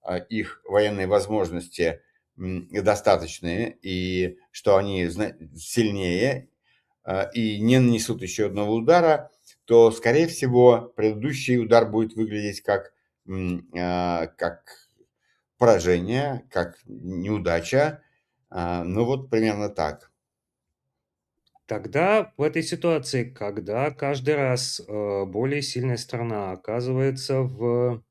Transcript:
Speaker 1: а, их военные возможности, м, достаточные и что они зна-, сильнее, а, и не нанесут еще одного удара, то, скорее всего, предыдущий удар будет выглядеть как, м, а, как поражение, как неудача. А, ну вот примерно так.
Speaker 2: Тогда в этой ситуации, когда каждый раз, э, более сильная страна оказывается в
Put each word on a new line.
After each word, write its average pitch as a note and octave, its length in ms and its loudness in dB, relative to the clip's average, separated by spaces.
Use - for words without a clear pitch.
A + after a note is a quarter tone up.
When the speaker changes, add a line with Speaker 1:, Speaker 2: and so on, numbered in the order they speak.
Speaker 1:
а, F2+ 160 -4
их - 480 -8
военные G2+ 420 2
возможности, F2+ 920 -2
м, F#2 340 -8
достаточные F#2+ 1080 0
и F#2 560 -4
что G2+ 260 2
они G2 300 -2
зна-, F2+ 260 -6
сильнее, G2+ 960 -2
а, F#2+ 200 -2
и A2 260 -2
не B2 200 4
нанесут A#2 420 2
еще G2 260 -4
одного G#2 280 -2
удара, D#3 540 4
то, A#2 260 8
скорее C3+ 360 2
всего, B2 680 6
предыдущий A#2 640 0
удар A2+ 320 6
будет A2 260 0
выглядеть G#2 460 -4
как, G2 300 -2
м, F#2 400 -4
а, F2+ 500 -2
как - 600 -8
поражение, A#2 920 2
как E2+ 360 -4
неудача. F#2+ 1160 -2
А, F2 340 -4
ну F#2+ 220 0
вот C3 240 -4
примерно G#2+ 400 0
так. D#2 400 -6
Speaker 2:
Тогда D#3 680 -2
в C#3 40 -2
этой D3+ 200 -2
ситуации, D#3+ 600 -2
когда G#2 680 -6
каждый C#3 460 -2
раз, B2+ 520 -2
э, G#2 380 -2
более B2+ 340 -2
сильная B2+ 380 -4
страна A2 540 -6
оказывается C3 880 -4
в A#2+ 680 -2